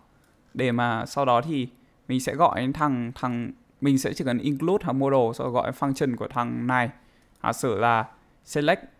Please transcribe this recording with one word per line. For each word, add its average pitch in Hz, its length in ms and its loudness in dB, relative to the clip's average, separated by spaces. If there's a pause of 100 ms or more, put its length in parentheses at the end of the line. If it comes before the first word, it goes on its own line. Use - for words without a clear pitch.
(540)
để 127 180 0
mà 120 340 0
sau 143 200 -2
đó 120 160 4
thì 139 260 -2 (400)
mình 127 120 0
sẽ 131 160 -4
gọi 139 260 4
đến 131 120 -2
thằng, 135 420 -2
thằng, 120 360 -4 (300)
mình 139 160 4
sẽ 110 160 -2
chỉ 180 100 -6
cần 123 140 0
include 160 480 0
thằng 131 140 -2
model, 135 380 4
sau 131 100 -4
đó 123 40 -4
gọi 123 200 0
function 135 440 0
của 104 120 -6
thằng 120 400 -4
này. 123 220 2 (540)
Giả 113 100 0
sử 110 260 -2
là 117 280 2 (380)
select 156 360 0 (180)